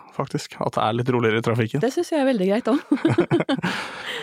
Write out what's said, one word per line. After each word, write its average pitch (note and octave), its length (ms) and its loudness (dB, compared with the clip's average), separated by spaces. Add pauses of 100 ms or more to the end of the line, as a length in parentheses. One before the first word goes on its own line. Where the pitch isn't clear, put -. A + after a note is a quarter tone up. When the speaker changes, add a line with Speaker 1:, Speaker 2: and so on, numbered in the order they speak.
(120)
Speaker 1:
faktisk. - 480 -6
At - 160 -2
det A2+ 80 0
er A2 140 0
litt B2 100 0
roligere A#2 320 4
i A#2 60 -6
trafikken. A#2 340 0
Speaker 2:
Det A3+ 140 2
synes F4 180 -2
jeg D#4 80 2
er C4+ 80 4
veldig G3 220 2
greit A3 180 0
også. C4+ 300 0 (580)
Speaker 1:
<laughs> F#3 140 -4 (520)